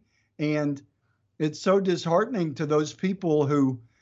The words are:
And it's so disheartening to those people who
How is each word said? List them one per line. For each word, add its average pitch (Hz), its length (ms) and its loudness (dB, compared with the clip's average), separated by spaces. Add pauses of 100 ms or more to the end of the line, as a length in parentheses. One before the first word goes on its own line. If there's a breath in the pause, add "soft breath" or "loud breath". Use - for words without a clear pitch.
(400)
And 147 420 -2 (580)
it's 151 200 -4
so 196 220 2
disheartening 180 720 0
to 156 100 -4
those 151 280 0
people 175 520 0
who 135 360 0 (200 soft breath)